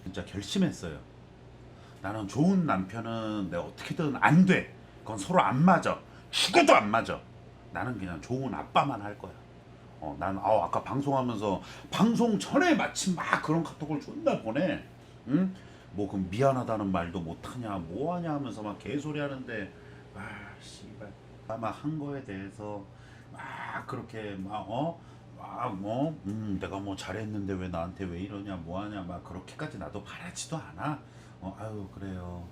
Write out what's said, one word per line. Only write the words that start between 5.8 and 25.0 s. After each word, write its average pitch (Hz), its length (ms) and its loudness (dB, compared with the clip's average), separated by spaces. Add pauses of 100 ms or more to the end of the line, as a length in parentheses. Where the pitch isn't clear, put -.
죽어도 294 440 8
안 107 140 6
맞아. 95 300 2 (520)
나는 107 260 -4
그냥 87 240 -6
좋은 127 320 -2
아빠만 127 480 2
할 104 160 -8
거야. 90 140 -12 (680)
어, 76 200 -6
난, 95 180 0
어, 107 260 6
아까 95 200 0
방송하면서 120 800 0 (280)
방송 226 480 4
전에 330 380 4
마침 - 400 0
막 - 260 0
그런 160 220 2
카톡을 147 380 -4
존나 277 400 0
보내. 147 420 0 (440)
응? 185 260 2 (400)
뭐 101 160 -2
그럼 95 200 -2
미안하다는 113 640 2
말도 87 300 0
못하냐, 98 560 -8
뭐하냐 151 560 -4
하면서 123 280 -6
막 104 160 -6
개소리 147 420 -6
하는데, 123 540 -6 (420)
아, 104 340 -12 (120)
씨발. 107 500 -16 (360)
아마 113 240 -4
한 151 260 -4
거에 143 280 -6
대해서 101 580 -8 (480)
막 - 560 -10
그렇게 107 480 -8
막, 98 340 -6
어? 143 300 -2 (380)